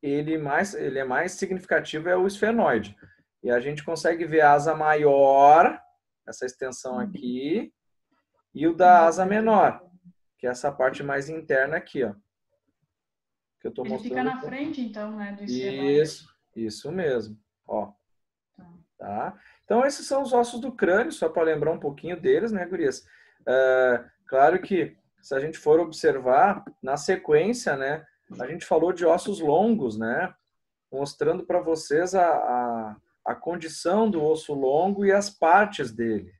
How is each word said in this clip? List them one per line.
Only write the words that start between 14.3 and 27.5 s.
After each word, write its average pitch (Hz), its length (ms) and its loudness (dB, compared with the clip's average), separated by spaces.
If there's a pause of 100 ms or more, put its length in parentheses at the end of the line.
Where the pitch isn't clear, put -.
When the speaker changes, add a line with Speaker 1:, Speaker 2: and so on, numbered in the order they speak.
Speaker 1:
aqui. - 100 -12
Speaker 2:
frente, 269 340 -8
então, 214 360 -10
né, 202 160 -12
do 202 100 -16
esfenoide. 135 580 -2
Speaker 1:
Isso, - 340 -8 (200)
isso 113 360 -10
mesmo. 123 460 -4 (300)
Ó. 104 240 -8 (680)
Speaker 2:
Tá. 175 160 -20 (240)
Speaker 1:
Tá? 117 420 -10 (240)
Então, 233 220 2
esses 277 200 -4
são 277 160 -2
os 262 120 -4
ossos 240 260 0
do 240 120 -8
crânio, 202 400 0
só - 180 -4
pra 170 140 -2
lembrar 156 280 -2
um 160 80 -6
pouquinho 156 400 -10
deles, 160 320 0
né, 185 140 -4
gurias? 165 400 -4 (420)
É, 127 580 2 (220)
claro 151 340 4
que, 175 360 -4 (240)
se - 140 -10
a 135 40 -2
gente 143 180 -8
for 156 220 4
observar, 156 840 0 (180)
na 135 160 -4
sequência, 180 800 0